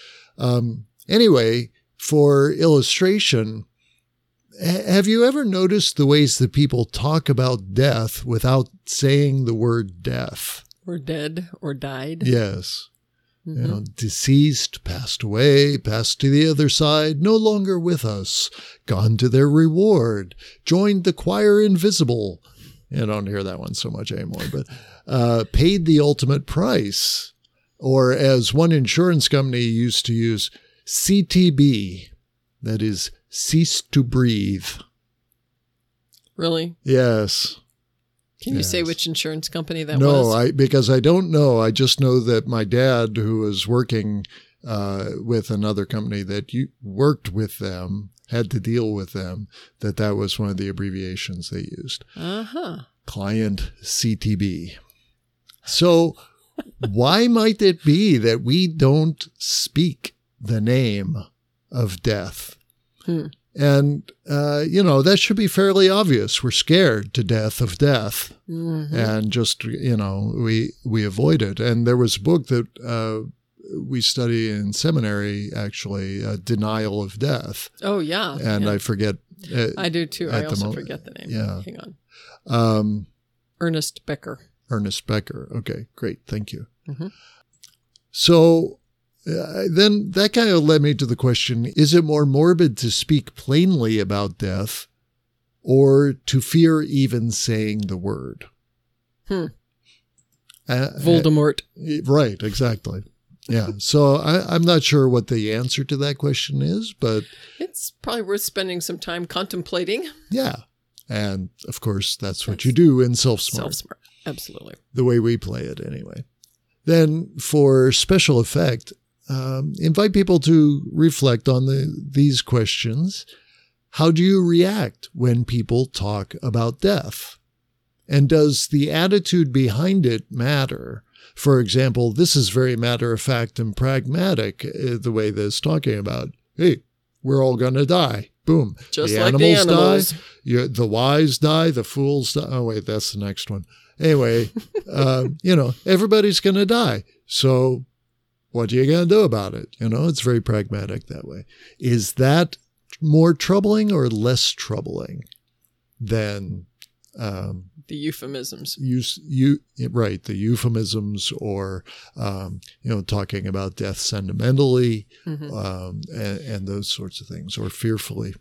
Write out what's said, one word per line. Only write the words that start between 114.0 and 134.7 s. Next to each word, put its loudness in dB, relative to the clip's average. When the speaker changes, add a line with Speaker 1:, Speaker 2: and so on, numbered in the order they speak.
Speaker 2:
Absolutely. -14
Speaker 1:
The -2
way 4
we 2
play -8
it -10
anyway. -12
Then 2
for 6
special 4
effect, 0
um, -4
invite 2
people 4
to 4
reflect 2
on 2
the, 0
these 2
questions. -2
How 2
do 4
you 4
react 0
when 2
people 0
talk -6
about -2
death? -4
And 4
does 2
the 0
attitude 2
behind 2
it -2
matter? -4
For 4
example, 2
this 2
is 2
very 0
matter-of-fact -2
and -4
pragmatic, -2
uh, -4